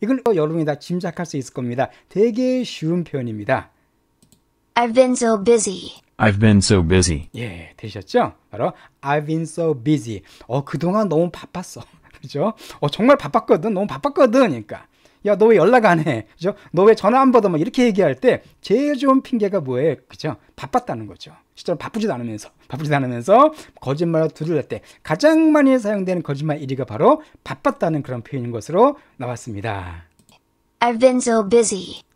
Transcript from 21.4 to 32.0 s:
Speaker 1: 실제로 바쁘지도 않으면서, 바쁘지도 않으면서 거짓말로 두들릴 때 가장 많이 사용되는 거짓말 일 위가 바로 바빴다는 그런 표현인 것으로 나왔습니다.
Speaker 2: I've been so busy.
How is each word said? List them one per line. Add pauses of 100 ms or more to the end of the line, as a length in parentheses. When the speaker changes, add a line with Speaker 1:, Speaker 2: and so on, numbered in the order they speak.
Speaker 1:
실제로
바쁘지도
않으면서, (180)
바쁘지도
않으면서 (280)
거짓말로
두들릴
때 (220)
가장
많이
사용되는
거짓말
일
위가
바로 (220)
바빴다는
그런
표현인
것으로 (200)
나왔습니다. (760)
Speaker 2:
I've
been
so
busy. (120)